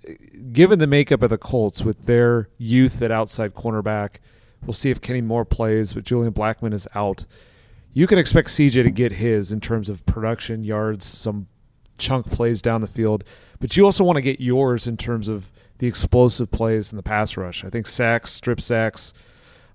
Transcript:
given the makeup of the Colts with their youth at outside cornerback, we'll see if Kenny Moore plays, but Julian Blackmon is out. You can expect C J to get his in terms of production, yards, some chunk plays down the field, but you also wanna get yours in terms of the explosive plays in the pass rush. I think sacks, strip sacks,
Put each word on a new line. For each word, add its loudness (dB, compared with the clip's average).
given 8
the 4
makeup 4
of 4
the 0
Colts -2
with -4
their 4
youth 2
at 2
outside -4
cornerback, -4
we'll -6
see -2
if -2
Kenny -4
Moore 0
plays, 0
but -10
Julian 0
Blackmon -4
is -8
out. -4
You 4
can 4
expect 4
C 4
J 4
to 4
get 0
his -2
in -6
terms -4
of -10
production, -4
yards, -4
some -8
chunk -2
plays -2
down 0
the -4
field, -2
but -6
you 8
also 4
wanna 2
get -2
yours 0
in -4
terms -6
of -8
the -2
explosive 2
plays -2
in -12
the -10
pass -2
rush. -8
I -12
think -6
sacks, -2
strip -4
sacks, -2